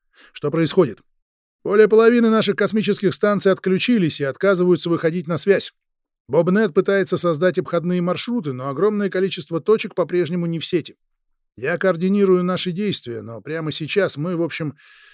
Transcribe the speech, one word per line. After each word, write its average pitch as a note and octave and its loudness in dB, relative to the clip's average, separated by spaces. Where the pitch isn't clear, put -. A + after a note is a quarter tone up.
«Что D3 -6
происходит?» D#3+ 0
«Более G#3 4
половины A3+ 6
наших G#3+ 2
космических G3 0
станций G3+ 2
отключились F#3 0
и C#3+ -4
отказываются F3+ 2
выходить E3 -2
на E3 -2
связь. F#3+ 0
Бобнет F3 2
пытается F#3+ 0
создать E3+ 0
обходные F3 -2
маршруты, F3 -4
но B2+ -8
огромное G3+ -2
количество F#3 -4
точек A3 -2
по-прежнему F3 -2
не E3 -4
в C#3 -8
сети. - -4
Я D3 -4
координирую F#3 2
наши F#3 -2
действия, D#3+ -6
но A2 -14
прямо D#3 -6
сейчас D#3+ -2
мы, E3+ -4
в E3 -2
общем, D#3 -6